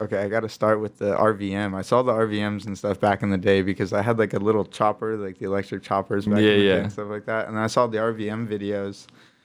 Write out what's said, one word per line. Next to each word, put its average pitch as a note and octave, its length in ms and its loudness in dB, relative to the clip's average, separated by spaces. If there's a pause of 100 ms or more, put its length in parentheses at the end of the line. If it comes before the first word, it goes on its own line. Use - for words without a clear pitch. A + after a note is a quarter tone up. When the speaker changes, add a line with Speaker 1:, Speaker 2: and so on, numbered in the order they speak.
Speaker 1:
okay, G#2 180 -4
I G2+ 100 -2
gotta A2 200 -2
start G#2+ 320 2
with G#2 180 -8
the G2+ 180 0
R A2 160 4
V G2 220 -4
M. G2 220 -4
I F#2 60 -4
saw A#2+ 200 2
the B2+ 80 0
R A2 160 2
V G#2 140 -2
Ms G#2 260 -4
and G2 100 -8
stuff G2+ 220 -4
back G2+ 240 2
in G2+ 80 0
the G2 80 2
day G2 240 4
because F#2+ 300 -2
I G2+ 100 2
had, A2+ 160 0
like, G#2+ 160 2
a G#2+ 60 -2
little G#2 240 2
chopper, A2 520 -2
like, F#2+ 220 -10
the - 60 -10
electric G2 400 -4
choppers G2+ 420 -2
back G#2 140 2
Speaker 2:
Yeah, G#2+ 80 6
Speaker 1:
in G#2 100 6
the G2+ 60 6
Speaker 2:
yeah. F#2+ 100 6
Speaker 1:
day F2+ 80 2
and G2 100 -4
stuff G#2 160 -10
like G#2 180 -10
that. A2 200 -4
And A2 100 -6
I A2 120 0
saw B2 180 2
the A2 120 -2
R A2+ 140 0
V A2 160 -6
M A2 200 -6
videos. G2+ 580 -6 (380)